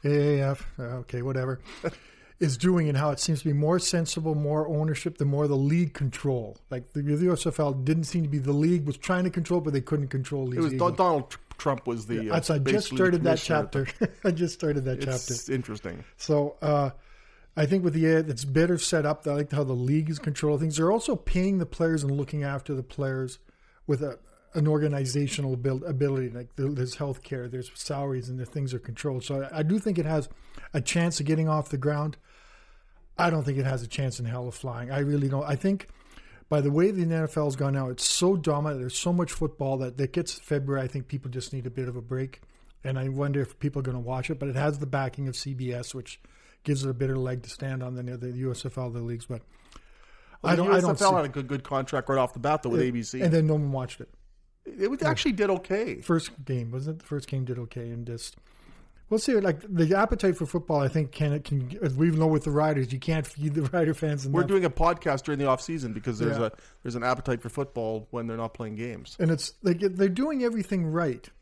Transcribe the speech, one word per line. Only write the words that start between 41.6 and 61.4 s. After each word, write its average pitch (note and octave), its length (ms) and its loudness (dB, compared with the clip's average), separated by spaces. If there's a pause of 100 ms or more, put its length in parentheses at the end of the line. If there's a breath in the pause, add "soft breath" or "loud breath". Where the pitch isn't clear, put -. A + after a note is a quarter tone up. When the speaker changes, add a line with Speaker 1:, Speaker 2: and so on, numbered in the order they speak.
Speaker 1:
a - 20 -6
bit B2 200 -4
of B2 80 -8
a B2 40 -8
break. C3 380 -6 (440 soft breath)
And C3+ 140 -2
I C3 120 -2
wonder C#3 320 0
if - 180 -6
people C#3+ 220 -2
are - 20 -6
gonna B2+ 160 -4
watch B2+ 300 -4
it. D3 100 -4
But C#3 80 -2
it C3 80 -4
has D3 240 0
the D3 60 -4
backing C3+ 420 -2
of B2+ 80 -6
C - 180 -6
B B2 200 -4
S, A#2+ 200 -8
which - 280 -14 (420 soft breath)
gives C#3 220 0
it C3+ 40 0
a C3 40 -2
better C3 240 0
leg B2+ 260 -4
to - 60 -16
stand C3 340 -6
on B2+ 120 -6
than B2 120 -8
the B2 60 -8
other B2 160 -8
U B2+ 220 -4
S A#2 140 -8
F C3 120 -6
L, B2+ 80 -4
other A#2+ 160 -6
leagues. A#2 240 -6
But A2+ 160 -8 (1000 loud breath)
Speaker 2:
Well, E3 120 4
Speaker 1:
I - 20 8
Speaker 2:
the F3 80 2
Speaker 1:
don't, G3 80 4
I F#3+ 80 8
don't F3+ 100 4
Speaker 2:
U D3+ 60 4
S - 60 -2
F - 0 -
L G3 100 6
Speaker 1:
see F#3 60 4
Speaker 2:
had D#3 80 2
a C#3 40 -4
good, C3 180 -6
good C3 160 -4
contract C3+ 460 -2
right C3+ 80 4
off B2+ 160 2
the B2 60 -10
bat, D3 240 0
though, C3 60 -2
with A#2+ 120 4
Speaker 1:
it, B2+ 60 4
Speaker 2:
A B2 40 0
B A#2+ 120 -2
C. F#3+ 180 -6
Speaker 1:
and E3+ 120 4
then D#3+ 140 6
no D#3 80 4
one D3 180 0
watched B2+ 280 -6
it. - 80 -16 (560)
Speaker 2:
It G3 240 -2
was, C4 120 -2
Speaker 1:
Yeah. D4+ 80 4
Speaker 2:
actually D4+ 240 2
did G3+ 160 2
okay. F#3+ 520 0
Speaker 1:
First E3 300 0 (140)
game, A#2+ 260 -4
wasn't C#3+ 260 -6
it? - 20 -16
The - 80 -20
first C#3+ 200 -6
game C3+ 180 -4
did B2 140 -6
okay, A#2 300 -10
and A#2 160 -8
just, A#2 300 -10 (760 soft breath)
we'll A3 100 2
see. B3+ 200 0
Like, F3 280 2
the E3+ 300 4
appetite G3 400 4
for D#3+ 80 -2
football, D#3 360 0
I C3+ 80 2
think, D3 220 0
can, D3+ 220 0
it D3 100 -2